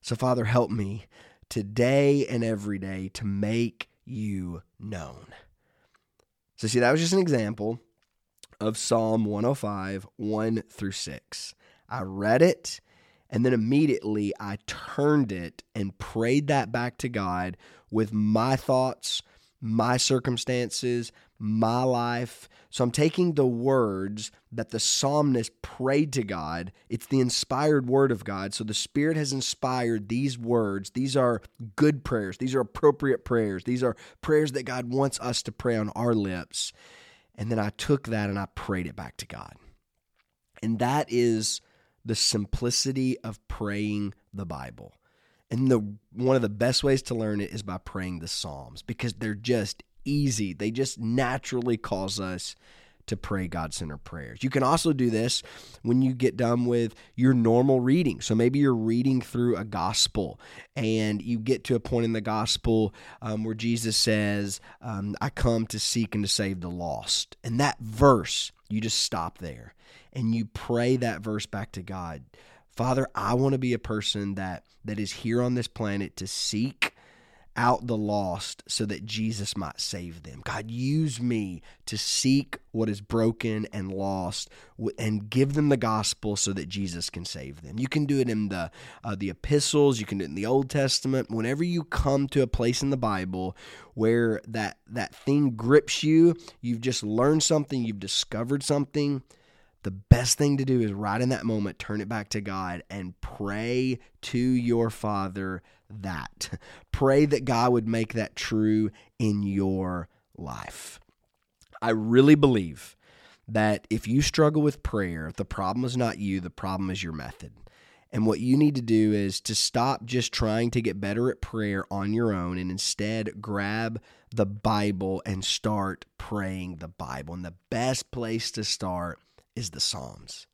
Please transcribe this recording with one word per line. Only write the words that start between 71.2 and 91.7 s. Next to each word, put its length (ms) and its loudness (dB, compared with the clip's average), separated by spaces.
verse 240 -4
back 280 -8
to 100 -10
God. 420 -10
"Father, 440 0
I 200 0
wanna 240 2
be 140 0
a 60 0
person 580 -4
that, 280 -8
that 140 -6
is 140 -4
here 300 -2
on 120 0
this 140 -2
planet 480 -6
to 100 -10
seek 680 -4
out 300 2
the 100 0
lost 720 -2
so 180 -2
that 200 -6
Jesus 520 -4
might 240 -8
save 440 -8
them. 200 -16
God, 260 -6
use 500 0
me 420 -2
to 100 -6
seek 640 0
what 160 0
is 120 -4
broken 720 0
and 200 -6
lost 580 -4
w-, 220 -4
and 320 -2
give 240 2
them 140 4
the 80 4
gospel 600 -2
so 160 -2
that 160 -6
Jesus 420 -6
can 140 -10
save 380 -12
them." 160 -10
You 100 -2
can 180 0
do 120 0
it 100 2
in 200 0
the, 220 -4
uh, 100 -4
the 160 -4
epistles. 720 4
You 60 -4
can 120 -4
do 60 -2
it 40 -10
in 60 -10
the 120 -4
Old 220 2
Testament. 640 0
Whenever 320 -2
you 220 -2